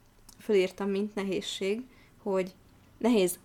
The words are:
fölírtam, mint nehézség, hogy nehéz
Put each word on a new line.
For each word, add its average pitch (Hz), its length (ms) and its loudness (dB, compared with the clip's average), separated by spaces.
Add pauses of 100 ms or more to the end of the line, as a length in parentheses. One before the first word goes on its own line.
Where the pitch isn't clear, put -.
(400)
fölírtam, 196 500 0
mint 202 240 -2
nehézség, 196 680 -4 (500)
hogy 185 220 -2 (440)
nehéz 208 460 2